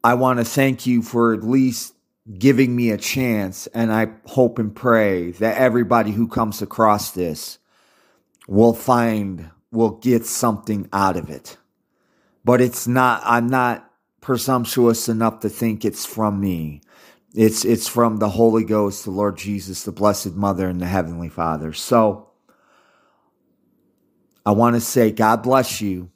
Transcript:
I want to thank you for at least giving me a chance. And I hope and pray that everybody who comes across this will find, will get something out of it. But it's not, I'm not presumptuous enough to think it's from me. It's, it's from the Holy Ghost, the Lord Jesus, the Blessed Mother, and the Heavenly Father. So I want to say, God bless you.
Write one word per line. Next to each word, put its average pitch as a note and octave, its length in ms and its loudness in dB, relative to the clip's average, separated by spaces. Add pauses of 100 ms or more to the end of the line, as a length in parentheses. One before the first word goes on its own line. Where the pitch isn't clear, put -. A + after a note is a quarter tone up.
I A#2+ 120 4
want B2+ 240 2
to A#2 60 0
thank C3+ 420 -2
you A#2+ 160 2
for A#2 320 2
at G2+ 80 -6
least B2+ 520 0 (440)
giving B2 360 4
me A#2+ 160 0
a G2+ 80 -2
chance. A2 680 -4
And A2+ 240 -2
I A2 160 0 (180)
hope A#2+ 320 2
and G#2+ 160 -4
pray G2+ 580 2
that G#2 260 -2
everybody A#2 540 2
who A2+ 140 0
comes A2 360 -4
across G#2 480 2
this E2+ 480 -6 (880)
will A2+ 280 4
find, G#2+ 760 0 (220)
will A2+ 180 2
get A#2 340 0
something G#2+ 680 -4
out G2 240 2
of D#2+ 120 -8
it. - 300 -18 (840)
But B2 180 4
it's A#2+ 240 -2
not, B2 380 2
I'm A#2+ 240 2
not B2 360 -2 (360)
presumptuous A#2+ 880 0
enough A2+ 320 -2
to G#2+ 80 -4
think A2 380 -4
it's - 180 -6
from G#2 340 -2
me. E2 440 -4 (520)
It's, A2 300 2
it's A2+ 240 0
from A2+ 300 2
the G#2 100 0
Holy A2 360 2
Ghost, G2+ 400 -2
the G#2+ 60 -8
Lord G2 280 -4
Jesus, G2 460 -8
the F#2 80 -10
Blessed G2 420 -2
Mother, F#2+ 340 -2
and F2+ 120 -6
the F2+ 60 -4
Heavenly E2+ 420 -4
Father. D#2 440 -6
So A2 580 0 (2250)
I G#2+ 80 2
want A#2 240 4
to A#2 40 0
say, A2+ 320 2
God A2 300 2
bless B2+ 380 0
you. F#2 360 -6